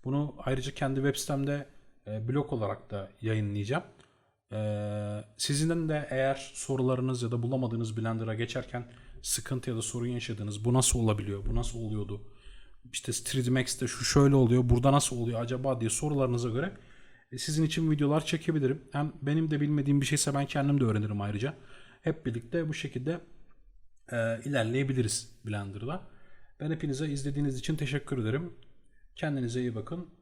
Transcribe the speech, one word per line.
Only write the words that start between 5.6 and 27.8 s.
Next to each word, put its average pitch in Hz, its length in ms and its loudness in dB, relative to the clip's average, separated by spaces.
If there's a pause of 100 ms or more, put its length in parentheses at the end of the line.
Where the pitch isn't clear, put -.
de 147 220 -2
eğer 135 440 0
sorularınız 127 680 0
ya 117 80 -2
da 120 120 0
bulamadığınız 117 540 -2
Blender'a 113 380 -2
geçerken 120 580 -6 (300)
sıkıntı 127 480 -4
ya 113 60 -2
da 110 60 -2
sorun 120 240 -4
yaşadığınız, 107 580 -6
"Bu 120 100 4
nasıl 123 240 6
olabiliyor, 101 480 2
bu 110 80 0
nasıl 117 240 0
oluyordu, 104 440 -4 (720)
işte - 200 -4
üç 127 340 -2
D 123 40 2
Max'te 127 360 0
şu - 180 -6
şöyle 139 300 8
oluyor, 123 340 6
burada 123 240 6
nasıl 139 260 4
oluyor 117 220 -2
acaba?" 123 400 -2
diye 113 100 0
sorularınıza 127 600 2
göre, 147 260 -2 (560)
e, 127 60 -10
sizin 156 260 0
için 160 260 2
videolar 147 340 4
çekebilirim. 151 680 0
Hem 147 200 0 (100)
benim 151 280 2
de 147 100 2
bilmediğim 143 400 4
bir 139 60 0
şeyse 143 280 2
ben 139 120 0
kendim 143 340 2
de 127 40 6
öğrenirim 104 360 2
ayrıca. 104 340 -2 (480)
Hep 160 240 -2
birlikte 151 420 -2
bu 151 60 -4
şekilde, 139 460 -4 (920)
e, 113 320 -2
ilerleyebiliriz 127 1000 0
Blender'da. 107 580 -6 (580)
Ben 151 100 -4
hepinize 156 380 -2
izlediğiniz 139 500 -2
için 156 180 -2
teşekkür 139 420 -2